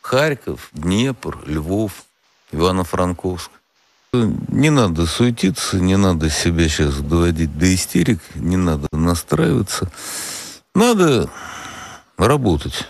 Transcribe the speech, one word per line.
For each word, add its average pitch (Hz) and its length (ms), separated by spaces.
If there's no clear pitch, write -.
Харьков, 131 720
Днепр, 92 720
Львов, 87 580
Ивано-Франковск. 90 960
Не 127 560
надо 87 380
суетиться, 120 720
не 92 180
надо 85 320
себя 82 400
щас 73 320
доводить 80 560
до 90 160
истерик, 90 460
не 90 220
надо 78 340
настраиваться. 87 1000
Надо 180 540
работать. 104 720